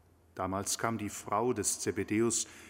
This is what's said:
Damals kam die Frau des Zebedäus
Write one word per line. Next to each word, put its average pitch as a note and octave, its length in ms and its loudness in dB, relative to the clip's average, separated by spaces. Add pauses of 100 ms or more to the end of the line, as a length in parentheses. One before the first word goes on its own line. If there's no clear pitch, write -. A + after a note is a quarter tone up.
(360)
Damals F#2+ 440 -2
kam A#2 180 0
die G2+ 140 -4
Frau A#2 420 0
des G#2 260 0
Zebedäus G#2 680 2 (220)